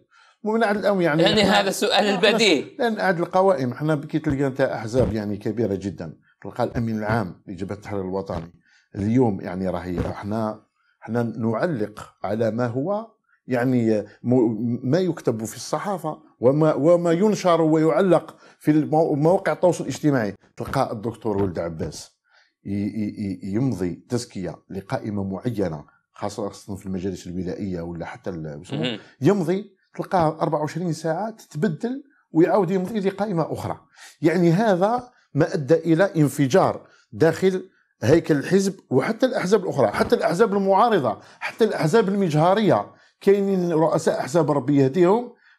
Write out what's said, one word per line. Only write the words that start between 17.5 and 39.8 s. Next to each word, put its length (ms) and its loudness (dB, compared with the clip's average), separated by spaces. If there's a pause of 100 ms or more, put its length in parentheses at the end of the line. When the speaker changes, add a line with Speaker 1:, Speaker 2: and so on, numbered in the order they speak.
Speaker 1:
ويعلق 720 2 (240)
في 120 2
المو-، 440 2
مواقع 360 2
التواصل 320 2
الاجتماعي. 520 0 (220)
تلقى 340 -2
الدكتور 520 -4
ولد 160 -4
عباس 520 -8 (540)
ي-، 60 -10
ي-، 460 -4
ي-، 260 -6
يمضي 680 -2
تزكية 460 -6 (140)
لقائمة 540 -6
معينة، 600 -4 (300)
خاصة 360 -8
في 360 -14
المجالس 420 -6
الولائية 540 -8
ولا 240 -10
حتى 240 -12
ال-، 320 -10 (100)
Speaker 2:
مهم. 280 -6 (220)
Speaker 1:
يمضي، 540 0 (200)
تلقاه 460 -2
أربعة 180 -2
وعشرين 340 -4
ساعة 360 -6
تتبدل 760 -6 (280)
ويعاود 400 2
يمضي 280 -2
لقائمة 540 -2
أخرى. 240 -6 (440)
يعني 300 4
هذا 580 2 (240)
ما 200 2
أدى 220 2
إلى 280 2
انفجار 800 2 (300)
داخل 580 0 (340)
هيكل 320 4
الحزب 440 0 (100)
وحتى 360 0
الأحزاب 380 0
الأخرى، 240 2